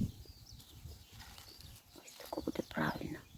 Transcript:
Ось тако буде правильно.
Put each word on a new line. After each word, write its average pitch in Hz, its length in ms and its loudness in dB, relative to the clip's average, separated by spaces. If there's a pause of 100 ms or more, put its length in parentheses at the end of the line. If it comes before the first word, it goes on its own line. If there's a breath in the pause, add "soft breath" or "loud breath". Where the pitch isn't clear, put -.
(2000)
Ось - 120 -10
тако - 240 0
буде - 280 4
правильно. - 480 6 (200)